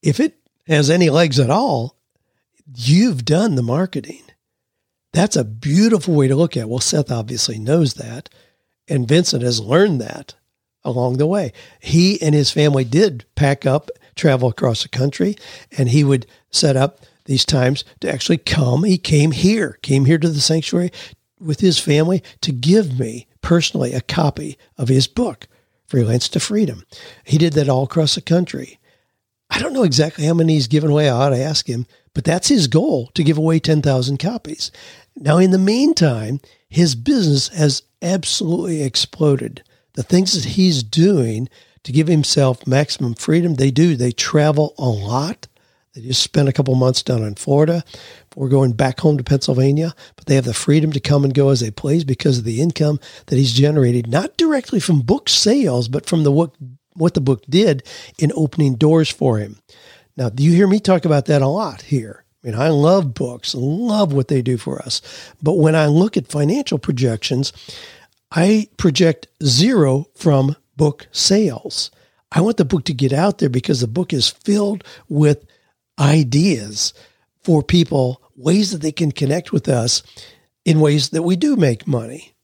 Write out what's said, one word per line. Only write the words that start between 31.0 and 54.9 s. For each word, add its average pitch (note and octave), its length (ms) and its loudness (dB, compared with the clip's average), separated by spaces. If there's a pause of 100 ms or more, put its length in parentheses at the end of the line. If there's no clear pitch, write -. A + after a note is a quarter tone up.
I B2+ 40 0
ought C3+ 160 2
to C3 80 0
ask D3 300 -4
him, A#2+ 180 -6 (280)
but C#3 100 -6
that's E3+ 240 -2
his G#3 200 2
goal, D#3 460 0
to E3+ 100 -2
give D3+ 140 2
away D#3+ 220 2
ten D3+ 220 0
thousand C3+ 380 -2
copies. F#3 520 -8 (440)
Now, D3+ 220 0
in F#3 140 4
the F#3 60 2
meantime, F#3 840 0 (300)
his D#3+ 260 2
business D3+ 540 0
has D3+ 340 0 (180)
absolutely F3 840 -4
exploded. - 800 -2 (300)
The C3 100 -6
things F#3 300 2
that A#2+ 180 -6
he's E3+ 320 2
doing B2+ 680 0 (340)
to - 80 -12
give D3+ 160 2
himself C#3+ 600 0
maximum C3 480 -2
freedom, E3+ 400 0
they C3+ 160 2
do. D#3 240 2
They B2 160 -2
travel D3+ 680 0
a C#3 80 -4
lot. A#2+ 600 -4 (480)
They B2 60 -18
just B2+ 200 -4
spent C#3 280 0
a C3 40 -2
couple C3 220 0
months B2+ 260 2
down A#2 220 -2
in G#2+ 100 -6
Florida D#3 500 0 (460)
before C3+ 200 -8
going C3+ 240 2
back B2+ 260 -2
home D3+ 180 2
to B2+ 60 -4
Pennsylvania, C#3 720 0 (200)
but - 120 -20
they C#3 80 2
have C3 100 0
the A#2+ 80 -4
freedom D#3 380 0
to C#3 80 -4
come C#3+ 240 0
and C#3 100 0
go C#3 160 2
as B2 120 0
they A2 100 -6
please D3+ 320 -2
because C3+ 340 0
of A#2 60 -4
the A2+ 180 -4
income D3+ 380 -2 (280)
that C3 100 0
he's C3 160 2
generated, B2+ 520 2
not D3+ 320 -4
directly C#4+ 420 0
from D#3 220 2